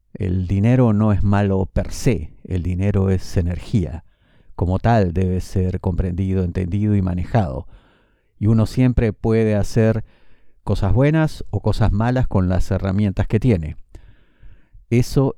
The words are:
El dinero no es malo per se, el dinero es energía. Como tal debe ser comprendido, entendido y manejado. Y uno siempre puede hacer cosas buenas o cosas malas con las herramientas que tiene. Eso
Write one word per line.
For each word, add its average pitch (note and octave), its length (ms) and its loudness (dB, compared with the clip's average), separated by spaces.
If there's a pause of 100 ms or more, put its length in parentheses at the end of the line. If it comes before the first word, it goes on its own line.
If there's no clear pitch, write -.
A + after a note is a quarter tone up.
(120)
El F#2 340 -4
dinero A2 460 4
no G#2+ 200 2
es G2 100 2
malo G2 440 2
per - 260 -4
se, F2 420 -2 (100)
el F2+ 180 -4
dinero F#2+ 480 0
es - 260 -2
energía. F2 680 -2 (500)
Como F2+ 240 -2
tal G#2+ 340 2
debe F#2 280 -2
ser F#2 400 -4
comprendido, F#2+ 640 -2
entendido F#2+ 500 -2
y G2 80 2
manejado. F2+ 640 -2 (720)
Y G2+ 80 -2
uno A2 200 4
siempre A#2+ 460 2
puede A2 440 0
hacer A2 480 2 (580)
cosas G2 300 0
buenas D3+ 580 2
o G2+ 100 -4
cosas G#2 300 2
malas A#2+ 380 0
con F#2 200 0
las F#2 220 0
herramientas F#2+ 560 0
que G#2+ 140 -2
tiene. E2+ 360 0 (1120)
Eso B2+ 480 0